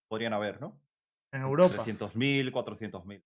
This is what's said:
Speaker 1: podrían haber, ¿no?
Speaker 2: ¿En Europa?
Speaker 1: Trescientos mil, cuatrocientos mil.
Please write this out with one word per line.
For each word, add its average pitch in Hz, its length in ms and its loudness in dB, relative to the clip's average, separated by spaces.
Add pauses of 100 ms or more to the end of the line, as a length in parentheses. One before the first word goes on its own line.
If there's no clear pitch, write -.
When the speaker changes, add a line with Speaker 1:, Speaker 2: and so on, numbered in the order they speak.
Speaker 1:
podrían 110 240 -2
haber, 98 280 -2
¿no? - 200 -12 (520)
Speaker 2:
¿En 135 100 -6
Europa? 143 320 6
Speaker 1:
Trescientos 107 420 -4
mil, 135 340 4
cuatrocientos 107 540 -6
mil. 98 220 -14